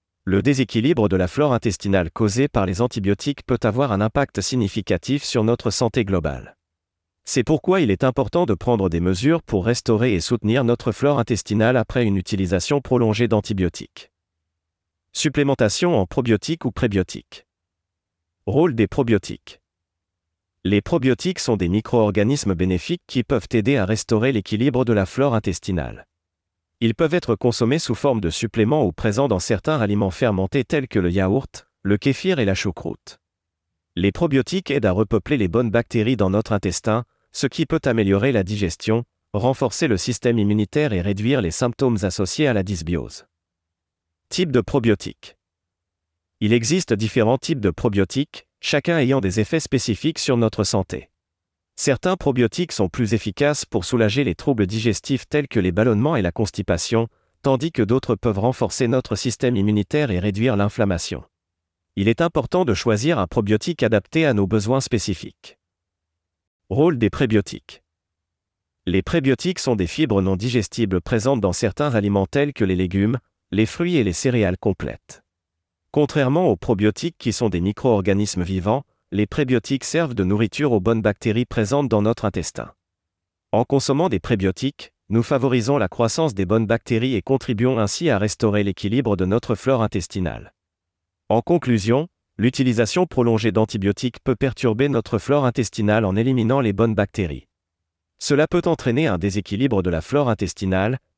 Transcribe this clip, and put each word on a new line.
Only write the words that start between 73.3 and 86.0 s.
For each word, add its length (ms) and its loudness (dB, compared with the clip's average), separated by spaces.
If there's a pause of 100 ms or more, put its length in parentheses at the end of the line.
les 140 2
fruits 320 -2
et 80 2
les 80 0
céréales 440 0
complètes. 640 -6 (680)
Contrairement 560 2
aux 80 4
probiotiques 640 -2
qui 160 -4
sont 160 0
des 100 -2
micro-organismes 840 0
vivants, 400 -2 (280)
les 160 0
prébiotiques 560 -2
servent 320 -2
de 80 0
nourriture 480 0
aux 80 2
bonnes 220 0
bactéries 420 0
présentes 460 -2
dans 120 4
notre 220 0
intestin. 480 -6 (800)
En 140 2
consommant 420 2
des 140 0
prébiotiques, 720 -4 (160)
nous 140 2
favorisons 540 2
la 120 0
croissance 440 0